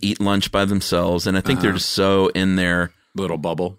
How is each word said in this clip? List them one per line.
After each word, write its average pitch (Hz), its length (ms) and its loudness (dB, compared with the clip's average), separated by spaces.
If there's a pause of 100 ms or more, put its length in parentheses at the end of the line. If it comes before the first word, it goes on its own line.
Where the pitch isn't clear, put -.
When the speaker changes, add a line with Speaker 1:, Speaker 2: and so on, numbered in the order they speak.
Speaker 1:
eat 101 180 -2
lunch 101 320 0
by 98 140 2
themselves. 90 600 0
And 95 100 0
I 95 40 0
think 127 200 0
they're 107 100 4
Speaker 2:
Uh-huh. 92 80 -2
Speaker 1:
just - 120 -4
so 98 440 2
in 95 220 2
their 87 340 0 (240)
Speaker 2:
little 90 220 -4
bubble. 85 420 -4